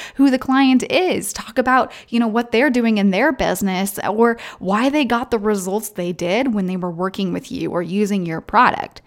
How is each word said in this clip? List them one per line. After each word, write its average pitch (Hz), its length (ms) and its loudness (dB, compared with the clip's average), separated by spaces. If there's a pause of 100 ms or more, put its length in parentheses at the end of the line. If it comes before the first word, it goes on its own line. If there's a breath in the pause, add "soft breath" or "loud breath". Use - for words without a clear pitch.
(140 loud breath)
who 277 160 4
the 254 80 2
client 262 540 4
is, 339 420 0
talk - 240 -12
about, 254 340 2 (180 loud breath)
you 233 100 0
know, 233 80 2
what 233 240 -2
they're 254 180 4
doing 226 300 2
in 196 100 4
their 220 220 2
business 190 640 -2 (100)
or 233 300 2 (220 loud breath)
why 208 300 0
they 294 140 2
got 240 280 -2
the 226 80 0
results 202 500 -2
they 175 240 -6
did 208 400 -2
when 196 140 0
they 185 100 -4
were 180 140 -4
working 185 420 -4
with 170 180 -8
you - 200 -6
or 175 100 -2
using 190 460 -2
your 160 140 -6
product. - 640 0